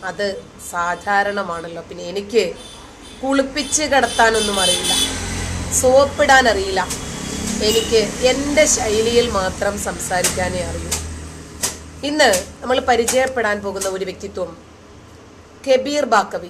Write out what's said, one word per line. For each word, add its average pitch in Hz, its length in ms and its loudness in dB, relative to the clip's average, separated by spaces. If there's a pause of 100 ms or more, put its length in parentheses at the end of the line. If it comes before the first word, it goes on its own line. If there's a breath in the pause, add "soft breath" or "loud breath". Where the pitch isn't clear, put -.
അത് 190 380 -4 (280)
സാധാരണമാണല്ലോ. 175 1160 -2
പിന്നെ 175 160 -12
എനിക്ക് 202 480 0 (720)
കുളിപ്പിച്ച് 277 600 0
കിടത്താനൊന്നും 226 760 2
അറിയില്ല, 180 340 2 (880)
സോപ്പിടാൻ 269 680 6
അറിയില്ല. 190 400 0 (760)
എനിക്ക് 220 640 2
എൻ്റെ 285 400 4
ശൈലിയിൽ 226 640 2
മാത്രം 202 480 -2
സംസാരിക്കാനേ 180 840 -2
അറിയൂ. 165 300 -6 (1160)
ഇന്ന് 254 360 4 (160)
നമ്മൾ 254 200 0
പരിചയപ്പെടാൻ 240 800 0
പോകുന്ന 196 280 -6
ഒരു 190 160 -4
വ്യക്തിത്വം 180 520 -10 (1080)
കബീർ 277 380 2
ബാക്കവി. 196 460 0